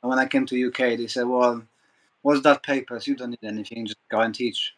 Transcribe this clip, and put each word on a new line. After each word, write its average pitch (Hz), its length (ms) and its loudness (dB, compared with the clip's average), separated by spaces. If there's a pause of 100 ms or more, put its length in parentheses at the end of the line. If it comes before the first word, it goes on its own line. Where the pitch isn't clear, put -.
And 123 80 -4
when 131 80 2
I 131 80 4
came 135 200 0
to 127 120 -4
U 123 140 0
K, 123 240 0
they 117 120 -4
said, 123 180 -2
Well, 123 380 2 (580)
what's 143 200 2
that 143 200 6
papers? 123 440 -4
You 139 100 0
don't 123 140 -10
need 120 140 -10
anything, 107 420 -8
just 104 120 -10 (120)
go 110 100 0
and 113 140 2
teach. - 440 -4